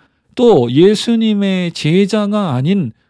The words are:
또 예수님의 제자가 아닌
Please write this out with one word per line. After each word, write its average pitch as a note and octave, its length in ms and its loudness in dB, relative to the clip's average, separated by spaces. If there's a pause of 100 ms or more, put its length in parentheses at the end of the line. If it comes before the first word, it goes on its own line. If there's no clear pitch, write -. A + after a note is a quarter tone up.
(360)
또 F3+ 360 4
예수님의 G3+ 1000 0
제자가 G3+ 840 -2
아닌 C#3 380 -2 (180)